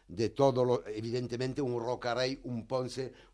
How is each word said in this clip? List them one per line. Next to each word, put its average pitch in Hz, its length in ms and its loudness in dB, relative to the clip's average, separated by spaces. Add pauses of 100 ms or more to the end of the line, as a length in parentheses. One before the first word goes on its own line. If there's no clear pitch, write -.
de 98 220 0
todos 131 360 6
los, 120 220 4
evidentemente 117 760 -4
un 123 180 0
Rocarey, 123 680 -2
un 120 200 -6
Ponce, 127 480 -4 (200)